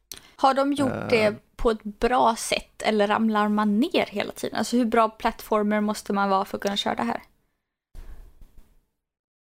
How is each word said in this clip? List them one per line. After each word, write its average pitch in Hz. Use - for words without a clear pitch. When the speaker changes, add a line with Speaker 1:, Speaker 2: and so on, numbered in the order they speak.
Speaker 1:
Har 269
de 277
gjort 277
Speaker 2:
Eh. 107
Speaker 1:
det 214
på 233
ett 220
bra 233
sätt, -
eller 208
ramlar 214
man 208
ner 277
hela -
tiden? -
Alltså, 233
hur 247
bra 226
plattformer 214
måste 208
man 202
vara 190
för -
att -
kunna 202
köra -
det -
här? -